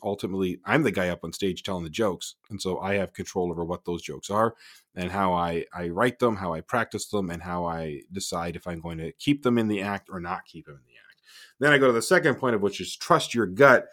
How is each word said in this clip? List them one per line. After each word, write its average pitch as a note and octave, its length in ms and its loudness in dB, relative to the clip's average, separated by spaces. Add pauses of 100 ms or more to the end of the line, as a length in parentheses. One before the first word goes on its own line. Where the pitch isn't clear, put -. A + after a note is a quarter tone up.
ultimately, F#2+ 600 -4
I'm C3+ 200 2
the A2+ 80 2
guy F2+ 180 0
up F2 140 -6
on E2 100 -10
stage F#2+ 300 -4
telling F#2 200 -6
the D#2+ 60 -8
jokes. F#2 460 -4 (140)
And G2 120 -12
so F#2 180 -4
I G2 160 -2
have F#2+ 180 -2
control F2+ 380 -4
over E2 140 -6
what E2 180 -6
those F2 200 -6
jokes - 260 -12
are A2 260 0 (400)
and F2+ 160 -6
how F#2+ 220 0
I, E2+ 400 -2
I F2 160 -6
write A#2 300 0
them, A2+ 180 2
how F2+ 160 -4
I E2 80 -6
practice A2+ 480 -4
them, G2 200 -2
and E2+ 120 -8
how F2 240 -4
I D#2+ 460 -6
decide F2 440 -6
if - 120 -14
I'm E2+ 120 -8
going E2 200 -8
to D#2+ 140 -8
keep C#3+ 300 0
them A#2+ 140 4
in A2+ 100 2
the G2+ 140 -2
act G2+ 280 -6
or F#2 100 -10
not F2 260 -8
keep - 220 -20
them D2 80 -20
in C#2 100 -20
the - 140 -20
act. - 220 -20 (380)
Then D3 140 6
I C3+ 60 8
go C3+ 80 8
to B2 60 8
the A#2 80 2
second D#3 340 4
point A#2+ 200 0
of G2 60 0
which G2 180 0
is F2+ 160 -10
trust - 380 2
your A2+ 140 2
gut A#2 460 8